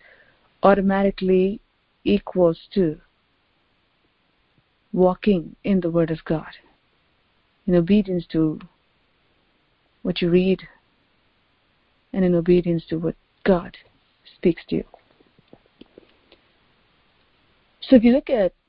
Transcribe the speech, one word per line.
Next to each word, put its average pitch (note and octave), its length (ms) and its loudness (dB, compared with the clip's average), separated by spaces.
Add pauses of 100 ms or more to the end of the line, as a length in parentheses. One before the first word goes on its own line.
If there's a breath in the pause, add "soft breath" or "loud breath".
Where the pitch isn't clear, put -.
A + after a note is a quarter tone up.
(640 soft breath)
automatically G3 960 0 (420)
equals F#3 560 0 (140)
to E3 260 -2 (1900)
walking F3+ 720 0
in G3 180 0
the E3+ 100 -4
Word E3 180 0
of D#3 160 -8
God, - 320 -8 (1120)
in F3+ 80 0
obedience F#3 560 0
to D#3 280 -2 (1400)
what F#3 180 -6
you E3+ 120 -2
read, F#3 360 0 (1400)
and F#3+ 140 -2
in F3+ 80 2
obedience E3+ 560 0
to D#3+ 80 -6
what E3 180 -6 (280)
God E3+ 340 -2 (580)
speaks - 340 -2
to - 80 -6
you. - 60 -6 (3000)
So - 140 4
if A3 80 6
you A#3+ 80 4
look D4 200 0
at G3+ 220 0 (160)